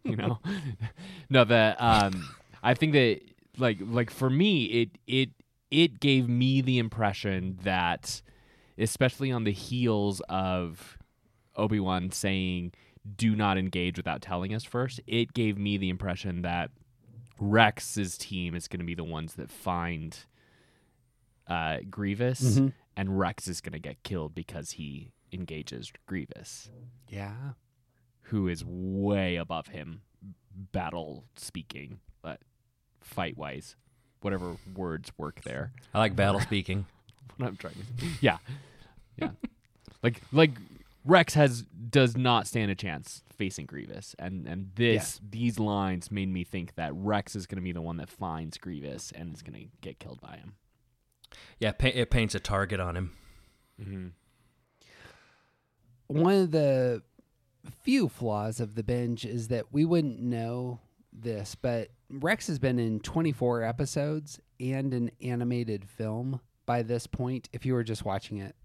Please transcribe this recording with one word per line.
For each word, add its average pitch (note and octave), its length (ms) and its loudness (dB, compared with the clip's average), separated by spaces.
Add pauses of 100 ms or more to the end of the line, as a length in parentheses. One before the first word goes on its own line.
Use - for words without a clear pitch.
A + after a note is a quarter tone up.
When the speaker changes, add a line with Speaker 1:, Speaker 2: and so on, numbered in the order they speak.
Speaker 1:
You C3+ 100 -2
know? A2 240 0 (880)
No, C3 140 10
the, A2 380 8
um, G2+ 480 6 (340)
I B2 120 6
think D#3 180 2
that, B2 300 6 (360)
like, A2+ 220 2
like, A#2 280 0
for C3 220 0
me, D#3 360 4
it, A#2 240 2 (180)
it, C3 220 2 (420)
it D3 260 4
gave C3 300 6
me B2+ 320 4
the B2+ 180 2
impression G2 840 0
that, F2+ 580 0 (560)
especially B2+ 540 0
on A#2+ 100 0
the G#2 80 2
heels G#2 760 0
of F2+ 680 -2 (600)
Obi-Wan F#2+ 560 0
saying, F#2 600 -2 (440)
"Do A2+ 180 4
not G2+ 240 4
engage F2+ 380 0
without E2 260 -4
telling F#2+ 320 -4
us A#2 80 -4
first," B2 460 -4
it A#2 260 0
gave A2 240 0
me G2+ 180 0
the F#2+ 120 0
impression F2+ 540 -4
that F2 280 -2 (680)
Rex's G#2+ 760 4
team F2 380 -6
is E2+ 140 -8
gonna F2 160 -6
be E2+ 100 -6
the E2+ 80 -6
ones D#2+ 320 -6
that - 160 -12
find, E2+ 680 -4 (1300)
uh, D#2+ 300 -2 (120)
Grievous, G#2+ 520 -2 (160)
Speaker 2:
Mm-hmm. C3+ 100 6 (280)
Speaker 1:
and F#2+ 220 0
Rex F#2 300 -2
is F2 120 -6
gonna D#2+ 200 -10
get - 240 -14
killed D#2+ 320 -6
because D#2+ 360 -10
he D2 380 -12 (220)
engages D#2+ 600 -10 (140)
Grievous. - 640 -10 (380)
Speaker 2:
Yeah. G2+ 260 -10 (960)
Speaker 1:
Who G2+ 200 0
is E2 180 -4
way F#2+ 680 0
above D#2+ 320 -6
him, E2 340 -14 (520)
battle E2+ 680 -8 (120)
speaking, - 640 -14 (220)
but D#2 180 -12 (600)
fight-wise, D2+ 760 -8 (440)
whatever F2+ 360 -4 (180)
words F2 420 -6
work D2+ 260 -10
there. C#2+ 300 -8 (220)
Speaker 3:
I - 40 2
like A2 180 2
battle G2+ 240 4
speaking. F#2+ 500 -2
Speaker 1:
<laughs> - 60 -20 (420)
What B2 100 -4
I'm F#2+ 80 -8
trying - 180 -12
to F2+ 60 -14 (260)
say. E3+ 60 -4 (100)
Yeah. F#2+ 160 4 (800)
Yeah. - 160 -4
<laughs> - 680 -16
Like, A#2+ 200 0 (100)
like, D3+ 200 8 (520)
Rex E3+ 300 6
has, B2+ 280 6 (280)
does B2+ 260 6
not B2 300 4
stand G#2+ 240 0
a F#2+ 40 0
chance - 480 -8 (140)
facing F2+ 300 -6
Grievous, - 520 -12
and, F2+ 280 -8
and F#2+ 280 -8
this, A2+ 480 2
Speaker 2:
Yeah. G#2 80 -16
Speaker 1:
these A2 280 0
lines G2 520 0
made G2 180 -2
me F2+ 160 -2
think F2+ 320 -8
that D#2 180 -4
Rex G2+ 420 -2
is F#2 100 -8
gonna F#2+ 160 -8
be F2+ 100 -4
the E2+ 100 -6
one E2+ 160 -6
that D#2+ 100 -10
finds D#2+ 480 -8
Grievous C#2+ 560 -10
and E2 220 -12
is - 80 -18
gonna - 220 -16 (160)
get - 180 -14
killed B1+ 220 -16
by - 160 -18
him. G#2 180 -20 (1040)
Speaker 3:
Yeah, G#2+ 140 0
pa-, - 160 2
it B2+ 220 0
paints A2+ 240 2
a F#2+ 60 -2
target G2 400 -2
on F2 160 -4
him. F2+ 160 -6 (680)
Speaker 1:
Mm-hmm. G2 260 -10 (2000)
Speaker 2:
One E3 260 6
of F#3 180 6
the C3 500 4 (800)
few B3 260 4
flaws A2 520 -2
of G#2+ 140 -4
the A2+ 100 -4
binge A#2+ 400 -2
is A#2 240 -6
that A#2 240 -2
we D3 120 4
wouldn't D#3+ 360 2
know A#2+ 600 -4 (320)
this, A2 420 -8
but A#2 340 -2 (200)
Rex D#3 380 -2
has D3 120 -2
been B2 200 2
in A2+ 220 0
twenty-four B2 640 0
episodes D3 760 -2 (200)
and C3+ 340 -2
an A#2+ 160 0 (100)
animated A#2+ 680 -2
film A#2+ 520 -6 (240)
by A#2+ 180 0
this A#2 240 -2
point B2 460 -4
if B2 140 -8
you B2+ 80 2
were A#2+ 100 0
just A2 200 -6
watching G2+ 340 -4
it G2 160 -12 (100)